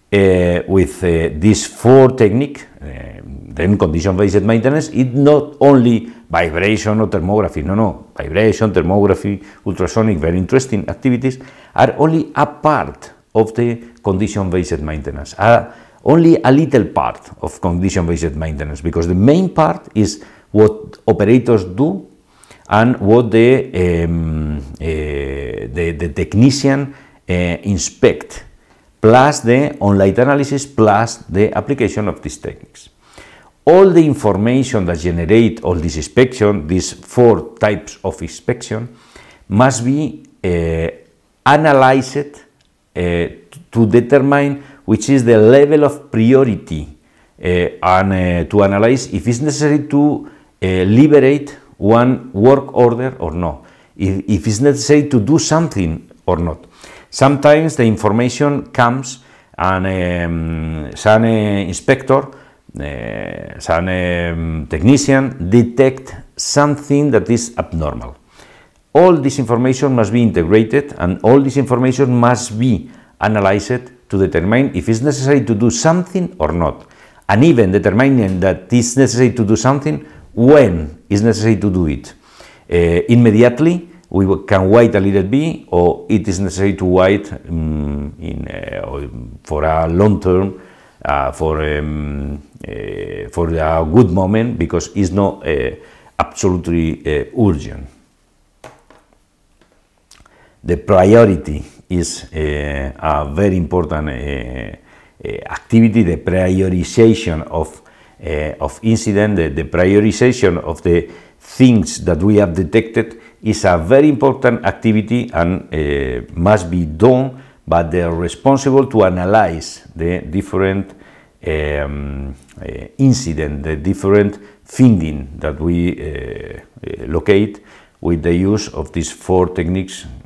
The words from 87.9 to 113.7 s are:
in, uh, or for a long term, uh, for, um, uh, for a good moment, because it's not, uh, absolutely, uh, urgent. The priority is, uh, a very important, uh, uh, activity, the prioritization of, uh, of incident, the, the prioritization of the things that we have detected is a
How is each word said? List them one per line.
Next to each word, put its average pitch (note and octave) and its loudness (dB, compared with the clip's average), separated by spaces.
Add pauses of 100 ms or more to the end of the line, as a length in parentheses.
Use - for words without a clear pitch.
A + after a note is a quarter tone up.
in, - -12
uh, G1+ -12
or C#2 -12 (320)
for D2+ -4
a D#2+ 0
long G2 2
term, F#2 0 (440)
uh, C2+ -2
for, D#2 -4
um, D2 -6 (260)
uh, G1+ -12
for E2+ -4
a D#2+ 0
good F#2 4
moment, G#2 -2
because F2 -4
it's G2 -2
not, G2 -2
uh, C#2 -2 (480)
absolutely, E2+ -2
uh, D#2 -2
urgent. C2+ -6 (2750)
The E2+ -4
priority F#2+ 4 (240)
is, F2 -6
uh, D2 -6
a D2 -2
very F#2 0
important, D2+ -2
uh, B1+ -10 (480)
uh, - -10 (200)
activity, A2+ 2
the F2 -2
prioritization F#2 0
of, - -8 (420)
uh, D2+ -6
of - -8
incident, G#2+ 0
the, E2 0
the D2 -6
prioritization G2+ 2
of - -8
the F2 0 (300)
things A#2 2
that E2 0
we G#2 2
have F#2+ 2
detected G#2 -2 (220)
is G#2+ -4
a F2 2